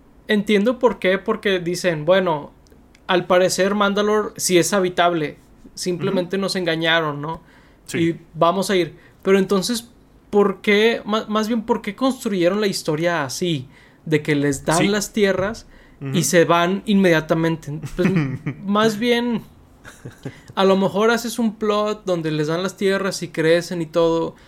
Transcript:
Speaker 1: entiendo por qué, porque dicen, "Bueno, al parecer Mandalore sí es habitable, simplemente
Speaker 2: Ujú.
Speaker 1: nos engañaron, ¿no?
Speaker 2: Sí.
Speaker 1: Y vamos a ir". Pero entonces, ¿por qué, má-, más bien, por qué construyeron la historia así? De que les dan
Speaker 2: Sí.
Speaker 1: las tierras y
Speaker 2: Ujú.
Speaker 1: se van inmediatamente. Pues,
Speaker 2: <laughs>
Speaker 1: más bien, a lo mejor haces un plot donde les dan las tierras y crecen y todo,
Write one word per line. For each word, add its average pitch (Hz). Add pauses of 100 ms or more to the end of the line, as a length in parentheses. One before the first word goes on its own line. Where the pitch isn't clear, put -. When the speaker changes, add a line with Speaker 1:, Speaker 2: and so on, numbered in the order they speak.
(280)
Speaker 1:
entiendo 214
por 233
qué, 185
porque 202
dicen, 175
"Bueno, 170 (560)
al 180
parecer 185
Mandalore 208
sí -
es 160
habitable, 175 (380)
simplemente 180
Speaker 2:
Ujú. 196
Speaker 1:
nos 185
engañaron, 165
¿no? 165 (440)
Speaker 2:
Sí. -
Speaker 1:
Y 165 (140)
vamos 175
a 202
ir". 165 (280)
Pero 190
entonces, 196 (400)
¿por 202
qué, 214
má-, 214
más 214
bien, 233
por 214
qué 202
construyeron 208
la 214
historia 165
así? 143 (380)
De 151
que 151
les 139
dan 160
Speaker 2:
Sí. 190
Speaker 1:
las 202
tierras 196 (340)
y 139 (120)
Speaker 2:
Ujú. 165
Speaker 1:
se 165
van 170
inmediatamente. 165 (180)
Pues, 185
Speaker 2:
<laughs> 147
Speaker 1:
más 208
bien, 240 (1120)
a 196
lo 190
mejor 196
haces 233
un 226
plot 208
donde 165
les 151
dan 165
las 190
tierras 196
y 165
crecen 170
y 160
todo, 165 (140)